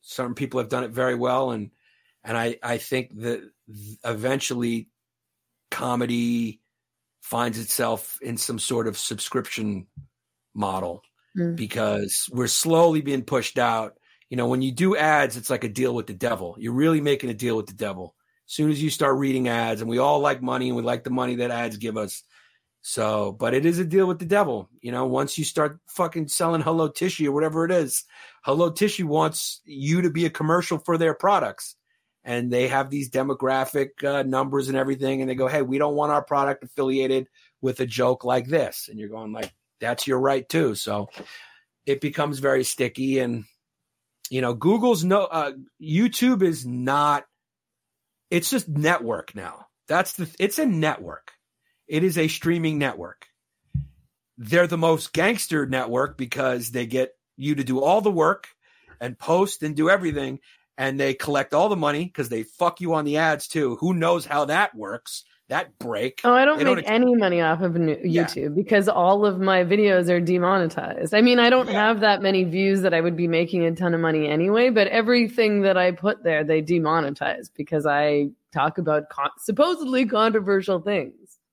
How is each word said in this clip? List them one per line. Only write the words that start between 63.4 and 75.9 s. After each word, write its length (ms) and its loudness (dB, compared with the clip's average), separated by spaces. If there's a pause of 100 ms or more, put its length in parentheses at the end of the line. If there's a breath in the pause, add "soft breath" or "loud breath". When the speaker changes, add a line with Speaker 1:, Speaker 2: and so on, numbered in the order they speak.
Speaker 1:
too. 300 -2
Who 160 0
knows 320 2
how 200 0
that 300 0
works? 500 -10 (240)
That 300 -6
break. 440 -4
Speaker 2:
Oh, 80 6
I 140 6
don't 140 4
Speaker 1:
They 40 4
don't 120 4
Speaker 2:
make 100 -4
Speaker 1:
ex- 80 0
Speaker 2:
any 220 6
money 260 4
off 200 2
of 140 0
new-, 280 2
Speaker 1:
Yeah. 220 2
Speaker 2:
YouTube 300 -4
because 320 4
all 380 4
of 140 2
my 260 4
videos 420 4
are 140 4
demonetized. 960 0
I 60 6
mean, 180 6
I 100 8
don't 180 4
Speaker 1:
Yeah. 60 -4 (140)
Speaker 2:
have 140 2
that 200 4
many 220 4
views 400 2
that 100 4
I 80 4
would 160 0
be 100 0
making 380 2
a 100 0
ton 200 0
of 40 0
money 300 2
anyway, 400 4
but 180 4
everything 760 2
that 120 4
I 160 4